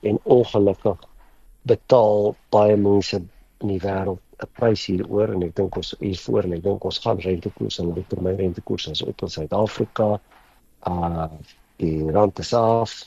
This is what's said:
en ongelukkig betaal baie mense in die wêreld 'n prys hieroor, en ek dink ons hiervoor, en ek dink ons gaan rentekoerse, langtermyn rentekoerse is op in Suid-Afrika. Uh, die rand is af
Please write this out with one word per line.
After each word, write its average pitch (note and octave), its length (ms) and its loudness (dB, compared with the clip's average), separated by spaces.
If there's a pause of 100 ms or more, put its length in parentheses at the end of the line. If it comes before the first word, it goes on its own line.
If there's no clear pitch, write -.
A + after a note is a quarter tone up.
en G#2+ 220 0
ongelukkig G#2 720 2 (680)
betaal G#2+ 680 4 (160)
baie G#2+ 240 6
mense G2+ 460 2 (400)
in G#2+ 60 -4
die G2 120 -2
wêreld F#2+ 400 -4 (220)
'n - 120 -12
prys A2+ 320 0
hieroor, G2+ 480 -2
en F#2 100 -2
ek E2 120 -6
dink F#2+ 200 -2
ons - 240 -8
hiervoor, G2+ 440 -2
en F#2 100 -2
ek E2 100 -6
dink G2 200 -2
ons - 160 -6
gaan A2+ 180 -2
rentekoerse, F#2 680 -4
langtermyn F2+ 540 -4
rentekoerse F#2 540 -4
is D2+ 120 -6
op - 180 -8
in F#2 80 -6
Suid-Afrika. G#2 880 -2 (680)
Uh, E2+ 400 -4 (500)
die D#2+ 340 -2
rand G#2 280 2
is F#2 140 -6
af A#2 540 2